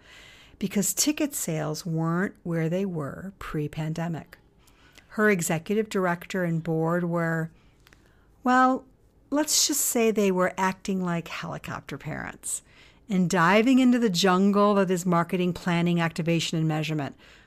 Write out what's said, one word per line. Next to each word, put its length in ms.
because 340
ticket 400
sales 520
weren't 580
where 240
they 180
were 540
pre-pandemic. 1000
Her 200
executive 580
director 560
and 180
board 440
were, 460
well, 400
let's 360
just 160
say 300
they 200
were 260
acting 440
like 280
helicopter 680
parents 640
and 200
diving 500
into 200
the 100
jungle 680
that 160
is 140
marketing, 480
planning, 480
activation, 560
and 100
measurement. 480